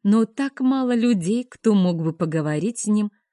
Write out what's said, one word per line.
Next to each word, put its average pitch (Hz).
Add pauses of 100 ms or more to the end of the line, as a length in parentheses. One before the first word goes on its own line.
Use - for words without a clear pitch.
но 220
так 269
мало 254
людей, 233
кто -
мог 180
бы 160
поговорить 160
с -
ним 208 (220)